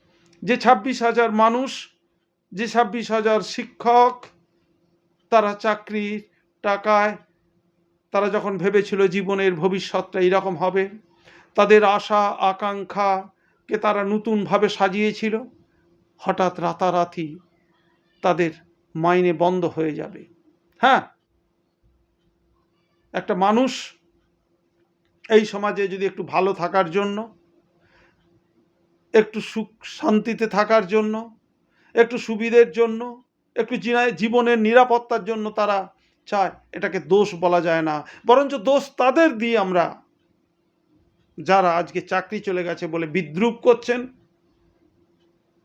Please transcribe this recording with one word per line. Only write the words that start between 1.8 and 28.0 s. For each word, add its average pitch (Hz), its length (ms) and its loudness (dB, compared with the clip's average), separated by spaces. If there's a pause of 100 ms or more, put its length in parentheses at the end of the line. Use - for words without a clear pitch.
যে 214 160 -6
ছাব্বিশ 220 440 -2
হাজার 220 300 2
শিক্ষক, 240 840 0 (1040)
তারা 208 240 4
চাকরির 208 760 -6 (320)
টাকায়, 208 560 0 (960)
তারা 202 180 0
যখন 196 280 -4
ভেবেছিল 196 500 0
জীবনের 190 480 0
ভবিষ্যৎটা 185 640 -4
এইরকম 185 360 2
হবে, 185 340 -2 (640)
তাদের 208 280 6
আশা 202 440 2
আকাঙ্ক্ষাকে 196 1500 -4
তারা 208 260 0
নতুনভাবে 208 640 0
সাজিয়েছিল, 214 760 -2 (760)
হঠাৎ 180 420 -4
রাতারাতি 170 800 -4 (840)
তাদের 170 300 0 (440)
মাইনে 175 380 2
বন্ধ 175 320 0
হয়ে 160 300 -4
যাবে। - 300 -14 (560)
হ্যাঁ, 247 200 4 (2000)
একটা 185 220 -4
মানুষ 214 600 0 (1300)
এই 220 160 6
সমাজে 202 420 -4
যদি 190 180 -6
একটু 190 180 -6
ভালো 185 300 0
থাকার 170 380 -2
জন্য, 202 440 -4 (1800)